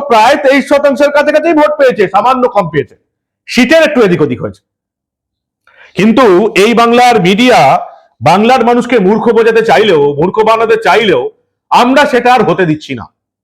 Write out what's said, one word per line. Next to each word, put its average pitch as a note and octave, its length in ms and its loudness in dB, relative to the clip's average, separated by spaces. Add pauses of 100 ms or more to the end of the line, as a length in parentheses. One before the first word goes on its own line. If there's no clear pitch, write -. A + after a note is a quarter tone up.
প্রায় A#3 340 2
তেইশ C#4 280 0
শতাংশের C#4+ 420 0
কাছাকাছি D4 420 -2
ভোট D4+ 240 2
পেয়েছে, B3 300 0
সামান্য B3 420 -2
কম G3+ 200 -2
পেয়েছে, D3 260 -8 (520)
সিটের C4+ 360 2
একটু C#4+ 200 -2
এদিক F3 180 0
ওদিক B2+ 200 -4
হয়েছে। G2+ 200 -14 (1300)
কিন্তু A3+ 300 2 (300)
এই G3+ 180 2
বাংলার A#3 480 2
মিডিয়া G#3 380 2 (640)
বাংলার G#3 420 2
মানুষকে A#3+ 360 0
মূর্খ G#3 320 0
বোঝাতে A3+ 320 0
চাইলেও, F3+ 380 0 (120)
মূর্খ D#3+ 300 -4
বানাতে A3 400 0
চাইলেও F#3 400 0 (480)
আমরা B3 340 2
সেটা B3 280 -2
আর B3+ 100 2
হতে E3+ 220 -2
দিচ্ছি D3+ 280 -6
না। A2+ 120 -12 (380)